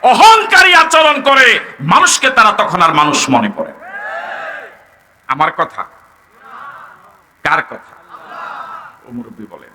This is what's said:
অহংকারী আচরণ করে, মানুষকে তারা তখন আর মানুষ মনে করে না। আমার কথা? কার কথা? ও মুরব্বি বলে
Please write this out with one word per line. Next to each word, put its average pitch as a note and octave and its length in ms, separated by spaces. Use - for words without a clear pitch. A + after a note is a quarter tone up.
অহংকারী F#4+ 720
আচরণ D#4 480
করে, C4 380
মানুষকে C4 500
তারা G#3+ 220
তখন G3+ 300
আর D#3 120
মানুষ D3 360
মনে A2+ 260
করে - 240
না। - 80
আমার D3+ 260
কথা? - 300
কার D3+ 200
কথা? - 540
ও B2 80
মুরব্বি A2+ 380
বলে C#2+ 240